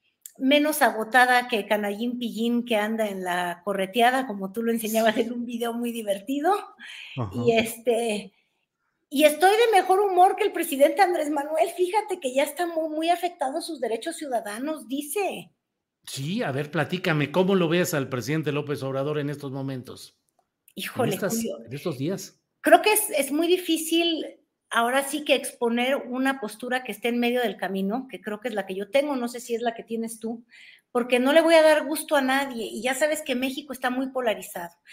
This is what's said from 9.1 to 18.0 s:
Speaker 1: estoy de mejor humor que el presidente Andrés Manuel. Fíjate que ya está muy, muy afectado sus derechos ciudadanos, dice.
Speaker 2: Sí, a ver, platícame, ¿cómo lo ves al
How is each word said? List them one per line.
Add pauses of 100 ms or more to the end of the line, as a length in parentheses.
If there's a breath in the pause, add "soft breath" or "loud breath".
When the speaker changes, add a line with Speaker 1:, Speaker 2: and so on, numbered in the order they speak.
Speaker 1:
estoy
de
mejor
humor
que
el
presidente
Andrés
Manuel.
Fíjate
que
ya
está
muy,
muy
afectado
sus
derechos
ciudadanos,
dice. (520)
Speaker 2:
Sí,
a
ver,
platícame,
¿cómo
lo
ves
al